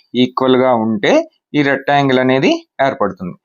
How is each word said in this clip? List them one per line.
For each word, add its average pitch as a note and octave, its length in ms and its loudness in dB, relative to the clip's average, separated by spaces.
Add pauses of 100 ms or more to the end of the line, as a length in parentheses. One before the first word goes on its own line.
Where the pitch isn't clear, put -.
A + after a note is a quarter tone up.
(160)
ఈక్వల్ B2+ 400 0
గా B2+ 180 2
ఉంటే A#2+ 560 0 (240)
ఈ D3 80 0
రెక్టాంగిల్ C#3 580 0
అనేది C3+ 480 0 (180)
ఏర్పడుతుంది. F#2 600 -6